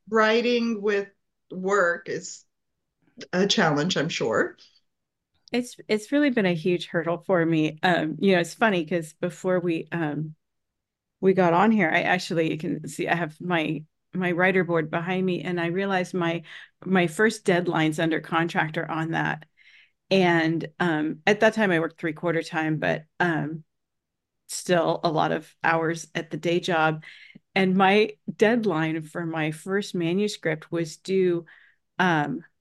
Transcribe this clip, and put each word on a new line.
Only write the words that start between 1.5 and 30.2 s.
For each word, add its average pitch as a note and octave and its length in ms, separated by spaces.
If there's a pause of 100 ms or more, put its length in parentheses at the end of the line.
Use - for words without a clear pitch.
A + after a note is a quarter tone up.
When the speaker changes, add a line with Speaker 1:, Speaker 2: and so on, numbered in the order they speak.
Speaker 1:
work F#3 560
is - 380 (880)
a F#3 120
challenge, E3 520
I'm C#3+ 120
sure. C3 480 (920)
Speaker 2:
It's, B3 240 (120)
it's G#3+ 240
really D4 180
been A#3 160
a F3+ 80
huge F3 340
hurdle E3+ 380
for E3+ 200
me. D#3 380
Um, D#3+ 360
you G3 140
know, F3 60
it's E3+ 140
funny F#3+ 320
'cause E3 280
before F3+ 460
we, E3 320
um, D#3 440 (840)
we F#3+ 140
got F3+ 200
on G3+ 180
here, G3 180
I F3 120
actually, E3 500
you D#3 60
can D#3 300
see E3+ 200
I - 80
have E3 260
my, D#3+ 420 (300)
my F3+ 180
writer F#3 320
board E3 280
behind F#3 340
me, F3+ 160
and F3+ 180
I E3+ 80
realized F#3 460
my, E3+ 300 (420)
my F3+ 220
first A3 380
deadlines E3+ 560
under D#3+ 200
contract E3 560
are D#3+ 120
on D#3+ 220
that. D#3 340 (640)
And, E3 560 (120)
um, D#3+ 460
at G#3 160
that A3 120
time G#3+ 180
I E3 80
worked D#3+ 200
three D#3+ 140
quarter E3 300
time, D#3 340
but, D#3 280 (140)
um, D#3+ 440 (840)
still E3+ 540
a E3+ 80
lot D#3+ 200
of D#3+ 220 (100)
hours E3 520
at E3 140
the D#3 80
day E3+ 220
job. D#3+ 440 (520)
And F#3+ 200
my G3 360 (220)
deadline E3 720
for E3+ 220
my D#3+ 260
first F#3+ 440
manuscript E3+ 760